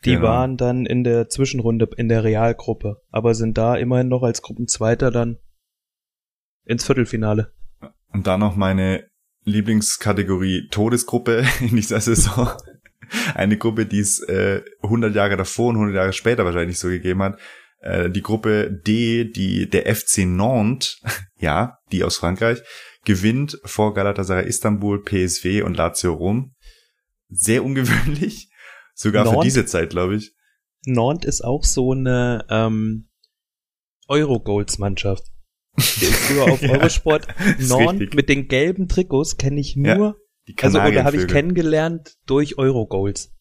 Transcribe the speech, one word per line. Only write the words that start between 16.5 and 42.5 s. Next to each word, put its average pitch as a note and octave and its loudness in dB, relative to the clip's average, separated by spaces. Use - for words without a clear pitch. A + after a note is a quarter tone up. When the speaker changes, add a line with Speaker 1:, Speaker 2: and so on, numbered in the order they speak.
Speaker 2:
so F2+ -4
gegeben F2+ -2
hat. G2 -4
Äh, F2+ -2
die F#2+ -2
Gruppe G#2+ 0
D, A#2 0
die G2 -2
der - 2
F - -2
C F#2+ 0
Nantes, G#2+ 0
<laughs> - -20
ja, F2+ -2
die F#2+ 0
aus - -2
Frankreich, A2+ 0
gewinnt A2 0
vor G#2+ -2
Galatasaray G2 -2
Istanbul, G2+ -2
P F#2 0
S F2 -4
W G2 0
und E2+ -4
Lazio E2+ -2
Rom. G#2 -4
Sehr G#3+ 0
ungewöhnlich, C3+ -2
sogar G#2 0
für A2+ 4
Speaker 1:
Nantes C3+ 2
Speaker 2:
diese A#2+ 2
Zeit, E2 -2
glaub F2+ -2
ich. G#2+ -6
Speaker 1:
Nantes C3 0
ist - -6
auch C3 -2
so C3 2
eine, B2 0
ähm, A2 -2
Eurogoals-Mannschaft. G2+ 0
Die G#2+ 0
ist B2 6
früher C#3 2
auf D3 4
Speaker 2:
<laughs> - -4
Ja, C3+ 2
Speaker 1:
Eurosport. D3+ 2
Speaker 2:
ist C3 0
Speaker 1:
Nantes C3+ 4
Speaker 2:
richtig. G3+ -4
Speaker 1:
mit C#3 4
den C#3 0
gelben F3 0
Trikots D3+ 0
kenn C#3 0
ich C#3+ -4
Speaker 2:
Ja, C#3 4
Speaker 1:
nur, G#3 2
Speaker 2:
die - -16
Speaker 1:
also, G2 6
oder G2 4
hab G#2 6
ich G#2+ 4
Speaker 2:
Kanarienvögel. C3 2
Speaker 1:
kennengelernt D#3+ 0
durch C#3+ 0